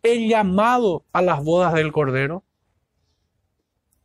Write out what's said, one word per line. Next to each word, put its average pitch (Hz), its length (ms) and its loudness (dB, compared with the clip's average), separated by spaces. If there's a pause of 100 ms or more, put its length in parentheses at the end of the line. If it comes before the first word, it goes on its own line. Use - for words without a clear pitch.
el 233 240 0
llamado 214 840 0
a 175 80 0
las 170 200 0
bodas 165 320 0
del 156 200 0
Cordero? 139 500 -2 (1600)